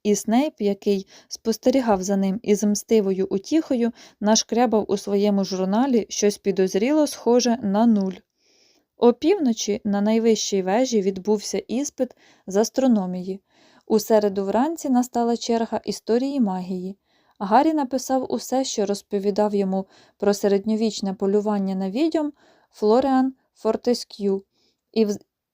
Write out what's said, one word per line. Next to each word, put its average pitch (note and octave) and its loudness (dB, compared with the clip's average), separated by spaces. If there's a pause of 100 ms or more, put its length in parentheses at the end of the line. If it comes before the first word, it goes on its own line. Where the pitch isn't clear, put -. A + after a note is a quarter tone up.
і G#3 2
Снейп, B3 0
який G3+ -2 (220)
спостерігав A3+ 0
за G3+ 0
ним G3 0
із G#3 0
мстивою G3+ 0
утіхою, A#3+ -2 (280)
нашкрябав A3 2
у G3+ 0
своєму G3+ 0
журналі G3 0
щось G#3 0
підозріло G3 2
схоже A#3+ 2
на G#3 2
нуль. G3+ 2 (840)
Опівночі A#3+ 2
на G3+ 0
найвищій A3 2
вежі A3 0
відбувся G3 -2
іспит B3 -6 (300)
з F#3 -4
астрономії. G3 0 (460)
У A3 2
середу G#3 0
вранці C4 -2
настала A#3+ 0
черга A3+ -4
історії B3 -2
магії. F#3 -4 (420)
Гаррі A#3+ 4
написав C4 -2
усе, B3+ -2
що A3 -4
розповідав G3+ -2
йому F#3+ -2 (320)
про G3+ 2
середньовічне G#3 0
полювання G3+ -2
на F#3+ -4
відьом D4+ -2 (380)
Флоріан C4 2 (260)
Фортеск'ю, A3 -2 (500)
і A3 2
в, G#3 -2 (380)